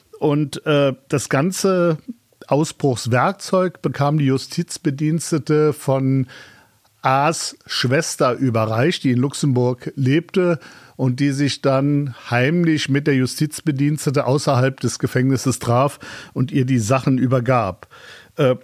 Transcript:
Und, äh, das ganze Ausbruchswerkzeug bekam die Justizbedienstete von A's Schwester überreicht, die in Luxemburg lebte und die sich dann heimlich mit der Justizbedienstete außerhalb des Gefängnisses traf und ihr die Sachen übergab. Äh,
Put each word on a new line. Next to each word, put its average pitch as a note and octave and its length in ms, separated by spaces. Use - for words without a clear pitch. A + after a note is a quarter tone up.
Und, D3 460
äh, C#3+ 280
das - 220
ganze F3 680
Ausbruchswerkzeug C#3+ 1300
bekam C#3+ 360
die D3 80
Justizbedienstete D3+ 1500
von C3+ 540
A's C#3 640
Schwester C3+ 680
überreicht, A2+ 680
die C3 80
in A#2+ 80
Luxemburg B2+ 760
lebte E3 640
und B2+ 240
die C#3+ 120
sich C#3 300
dann C#3+ 540
heimlich D3+ 600
mit C#3+ 180
der C#3+ 80
Justizbedienstete C#3+ 1120
außerhalb C3 540
des - 200
Gefängnisses C3 600
traf B2 400
und B2+ 180
ihr C3+ 140
die B2+ 140
Sachen C3 380
übergab. B2 680
Äh, B2+ 280